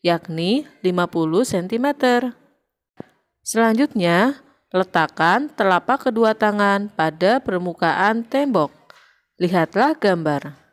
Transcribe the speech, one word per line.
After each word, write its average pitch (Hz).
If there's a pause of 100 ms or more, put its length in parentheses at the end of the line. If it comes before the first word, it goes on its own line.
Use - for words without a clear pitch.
yakni 170 (160)
lima 180
puluh 165
sentimeter. 240 (1040)
Selanjutnya, 226 (260)
letakkan 185
telapak 208
kedua 220
tangan 208
pada 170
permukaan 185
tembok. 254 (680)
Lihatlah 190
gambar. 156 (120)